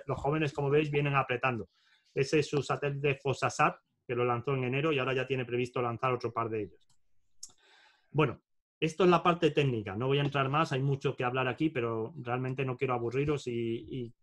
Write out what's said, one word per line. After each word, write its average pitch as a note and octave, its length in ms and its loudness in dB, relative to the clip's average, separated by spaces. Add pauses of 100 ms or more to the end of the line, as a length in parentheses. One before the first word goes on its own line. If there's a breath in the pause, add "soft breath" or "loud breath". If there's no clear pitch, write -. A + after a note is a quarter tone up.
los C3+ 160 -4
jóvenes, D3 320 0
como C#3 160 -2
veis, D3+ 220 4
vienen C#3+ 240 0
apretando. B2+ 560 0 (440 soft breath)
Ese C#3 260 2
es D3 100 0
su C#3+ 120 0
satélite C#3+ 520 -2
Fosasat, C3+ 600 0 (320)
que B2 80 -4
lo B2 120 2
lanzó A#2+ 260 0
en C3 120 0
enero C#3 280 0
y C#3 60 0
ahora B2+ 160 0
ya C3 120 -2
tiene C3 200 -2
previsto B2 340 -2
lanzar A#2+ 320 0
otro A#2+ 180 -2
par A2+ 200 -2
de A2 140 -2
ellos. - 260 -18 (1200 soft breath)
Bueno, C#3+ 320 0 (380)
esto D#3+ 240 0
es F3+ 60 8
la E3+ 120 6
parte E3+ 300 4
técnica, A#2 420 0
no B2 140 -2
voy C#3 100 2
a C#3+ 40 2
entrar C#3 260 0
más, D3+ 240 0
hay C3+ 100 0
mucho C#3 320 0
que - 80 -4
hablar B2+ 240 0
aquí, D3+ 240 0
pero A#2 460 -2
realmente C3 480 -4
no B2+ 120 -4
quiero B2+ 180 0
aburriros C3+ 520 -2
y, B2 60 -4
y A#2 600 -4 (100)